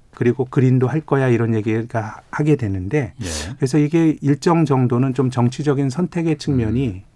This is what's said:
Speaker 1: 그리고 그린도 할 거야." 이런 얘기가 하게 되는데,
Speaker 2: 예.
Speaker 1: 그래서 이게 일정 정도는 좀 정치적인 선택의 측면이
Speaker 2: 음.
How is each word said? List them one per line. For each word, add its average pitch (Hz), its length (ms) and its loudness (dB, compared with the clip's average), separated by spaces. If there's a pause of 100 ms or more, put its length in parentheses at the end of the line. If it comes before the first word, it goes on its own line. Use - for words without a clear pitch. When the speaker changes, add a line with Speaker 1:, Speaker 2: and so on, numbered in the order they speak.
(160)
Speaker 1:
그리고 120 300 0
그린도 127 420 2
할 151 140 -2
거야." 139 260 0
이런 117 260 2
얘기가 110 680 -4 (100)
하게 151 240 2
되는데, 98 640 -2
Speaker 2:
예. 98 40 -6 (320)
Speaker 1:
그래서 135 200 0
이게 156 440 2
일정 151 420 2
정도는 131 500 2
좀 127 160 0
정치적인 131 600 0
선택의 165 480 -2
측면이 123 500 -2
Speaker 2:
음. 98 140 -8 (140)